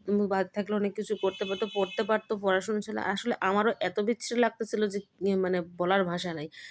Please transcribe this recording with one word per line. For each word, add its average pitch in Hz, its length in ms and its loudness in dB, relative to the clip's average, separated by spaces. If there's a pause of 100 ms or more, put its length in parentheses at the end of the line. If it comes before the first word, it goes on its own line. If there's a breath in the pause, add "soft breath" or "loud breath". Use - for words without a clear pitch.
উম, 202 220 2
বাড়িতে 190 260 0
থাকলে 208 220 -2
অনেক 202 180 0
কিছু 214 260 -6
করতে 190 240 0
পারতো, 196 280 -2
পড়তে 196 300 0
পারতো, 214 360 0
পড়াশোনা 196 420 0
ছিল। 208 160 -6 (100)
আসলে 202 340 -2
আমারও 202 300 4 (100)
এত 180 200 -2
বিশ্রী 226 400 -2
লাগতেছিল 226 480 0
যে, 196 100 -4 (220)
ইয়ে, 190 160 2
মানে 185 220 2 (180)
বলার 185 280 4
ভাষা 175 300 -2
নাই। 151 120 -6 (240 loud breath)